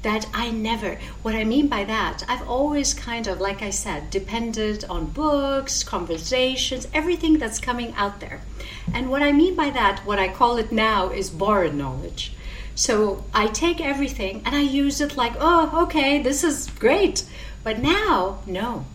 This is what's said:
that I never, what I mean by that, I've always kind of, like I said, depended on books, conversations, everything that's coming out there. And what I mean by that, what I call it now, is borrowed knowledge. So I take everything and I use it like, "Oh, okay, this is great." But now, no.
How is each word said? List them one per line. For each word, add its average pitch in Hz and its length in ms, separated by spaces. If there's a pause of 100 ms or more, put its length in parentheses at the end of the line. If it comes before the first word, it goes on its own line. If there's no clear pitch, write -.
that 214 280
I 220 200
never, 220 480 (240)
what 220 100
I 220 120
mean 277 220
by 208 180
that, 196 420
I've 202 200
always 277 460
kind 233 320
of, 185 160
like 196 220
I 202 80
said, - 400
depended 214 760
on 160 220
books, 277 760
conversations, 254 1080
everything 320 460
that's 220 200
coming 240 380
out 202 220
there. - 220 (520)
And 254 160
what 277 140
I 285 80
mean 339 240
by 294 160
that, 208 340
what 202 140
I 185 80
call 240 300
it 220 140
now, 220 380
is 196 220
borrowed 185 420
knowledge. 135 600 (420)
So 214 480 (100)
I 214 140
take 330 340
everything 262 640
and 247 80
I 285 60
use 277 400
it 294 180
like, 233 220
"Oh, 320 440
okay, 285 380
this 269 220
is 294 340
great." 330 460 (400)
But 220 160
now, 285 680
no. 208 500